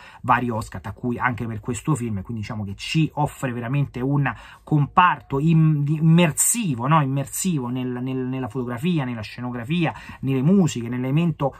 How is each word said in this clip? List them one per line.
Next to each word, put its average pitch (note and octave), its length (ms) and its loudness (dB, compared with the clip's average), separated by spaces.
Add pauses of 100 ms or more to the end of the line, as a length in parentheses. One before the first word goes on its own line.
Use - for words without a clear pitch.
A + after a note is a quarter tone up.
(220)
vari A#2+ 280 2
Oscar, G#2+ 300 -6
tra G2+ 120 -12
cui A#2+ 260 -4
anche A#2+ 280 -2
per A2 140 -8
questo B2+ 340 -2
film, A2+ 240 -4
e F#2+ 40 -6
quindi A2 200 -8
diciamo G#2+ 220 -8
che G2 100 -8
ci - 400 0
offre C3+ 380 -4
veramente B2 480 -4
un C3+ 320 0 (320)
comparto D3+ 760 2
im-, D#3 440 4
di-, D3 140 0
immersivo, D#3+ 880 4
no? D#3 160 4
Immersivo C3+ 640 -2
nel, B2+ 340 -4
nel, C3 140 -4
nella C3 320 -4
fotografia, B2+ 560 -2
nella A#2+ 180 -6
scenografia, B2 720 -4 (280)
nelle C3 220 0
musiche, D3+ 460 4
nell'elemento C#3 720 0